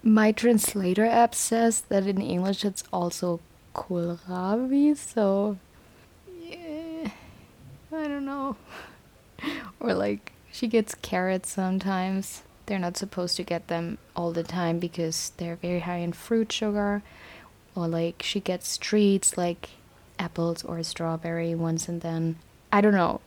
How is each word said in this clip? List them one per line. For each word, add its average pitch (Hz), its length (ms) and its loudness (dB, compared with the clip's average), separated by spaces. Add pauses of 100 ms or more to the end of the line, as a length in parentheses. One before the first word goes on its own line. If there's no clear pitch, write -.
My 214 300 8
translator 208 720 4
app 233 280 6
says 226 540 2
that 196 180 2
in 196 140 0
English 190 440 0
it's 196 280 -4
also 175 480 -2 (340)
kohlrabi, 190 1200 0
so, 202 600 2 (880)
yeah, 320 680 -10 (840)
I 311 160 -4
don't 285 180 -4
know. 277 340 -4
<laughs> - 60 -20 (1120)
Or, 226 120 -2
like, 202 420 -2 (200)
she 233 140 -4
gets 214 260 2
carrots 185 560 -2
sometimes. 190 920 -2 (220)
They're 196 120 -2
not 180 180 -4
supposed 180 420 -4
to 180 40 -6
get 170 240 -4
them 170 320 -4 (160)
all 170 160 -2
the 170 140 -2
time 170 340 0
because 170 580 -4
they're 170 200 -6
very 175 240 -2
high 175 160 -4
in 170 160 -2
fruit 226 400 0
sugar. 208 500 0 (720)
Or, 170 140 -2
like, 170 340 -2
she - 160 -4
gets - 400 -4
treats, 202 580 4
like 175 340 -2 (460)
apples 170 460 -2
or 170 160 -6
a 165 60 -4
strawberry 165 720 -4
once 165 320 -2
and 170 140 -6
then. 165 340 -2 (360)
I 202 80 6
don't 208 140 8
know. 175 320 4